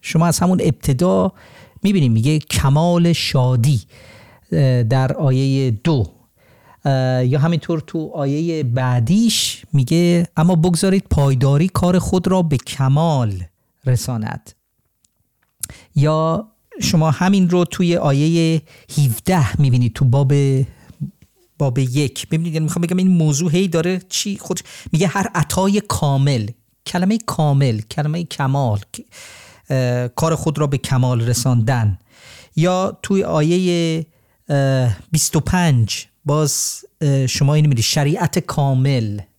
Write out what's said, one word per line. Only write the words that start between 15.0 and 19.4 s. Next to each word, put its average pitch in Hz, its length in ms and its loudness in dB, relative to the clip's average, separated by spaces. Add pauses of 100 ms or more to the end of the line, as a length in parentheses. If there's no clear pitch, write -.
یا 160 520 0 (340)
شما 160 300 2
همین 185 380 2
رو 175 160 2
توی 170 300 -2
آیهٔ 160 680 2 (360)
هفده 147 640 0